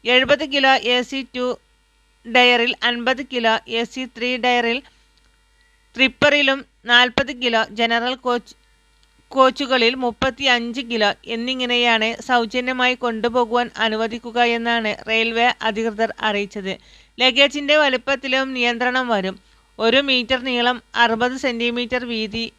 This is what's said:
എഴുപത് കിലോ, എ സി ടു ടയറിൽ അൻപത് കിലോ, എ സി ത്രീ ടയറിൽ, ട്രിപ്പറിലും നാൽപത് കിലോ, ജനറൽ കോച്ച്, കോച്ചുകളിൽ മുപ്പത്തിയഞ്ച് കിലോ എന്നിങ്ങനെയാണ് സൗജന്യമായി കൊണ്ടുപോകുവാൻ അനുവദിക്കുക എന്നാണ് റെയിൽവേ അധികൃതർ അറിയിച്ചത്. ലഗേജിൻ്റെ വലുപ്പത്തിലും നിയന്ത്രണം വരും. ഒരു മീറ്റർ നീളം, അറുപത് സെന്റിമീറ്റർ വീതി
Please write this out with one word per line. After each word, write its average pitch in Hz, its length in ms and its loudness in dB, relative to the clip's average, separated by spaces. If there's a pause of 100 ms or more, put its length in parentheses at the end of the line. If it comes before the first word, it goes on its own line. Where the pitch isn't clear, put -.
എഴുപത് 254 420 2
കിലോ, 269 240 2 (160)
എ 247 160 2
സി 269 200 -8
ടു 247 240 -6 (800)
ടയറിൽ 240 440 4 (120)
അൻപത് 240 440 -2
കിലോ, 233 260 0 (160)
എ 226 160 -4
സി 262 220 -10
ത്രീ 240 300 -6
ടയറിൽ, 240 420 0 (1160)
ട്രിപ്പറിലും 269 640 2 (260)
നാൽപത് 247 520 2
കിലോ, 240 340 0
ജനറൽ 233 440 -2
കോച്ച്, 247 400 -4 (760)
കോച്ചുകളിൽ 262 640 4
മുപ്പത്തിയഞ്ച് 254 920 -2
കിലോ 214 220 2 (160)
എന്നിങ്ങനെയാണ് 240 840 0 (140)
സൗജന്യമായി 254 720 0
കൊണ്ടുപോകുവാൻ 240 840 -2
അനുവദിക്കുക 226 720 -4
എന്നാണ് 233 440 -2 (140)
റെയിൽവേ 226 420 2 (140)
അധികൃതർ 220 480 -2 (100)
അറിയിച്ചത്. 202 520 -4 (460)
ലഗേജിൻ്റെ 277 580 2
വലുപ്പത്തിലും 269 800 0
നിയന്ത്രണം 247 540 -2
വരും. 190 280 -2 (420)
ഒരു 226 220 2
മീറ്റർ 262 420 0
നീളം, 247 360 0 (160)
അറുപത് 233 420 2
സെന്റിമീറ്റർ 240 720 -4
വീതി 226 380 -4 (140)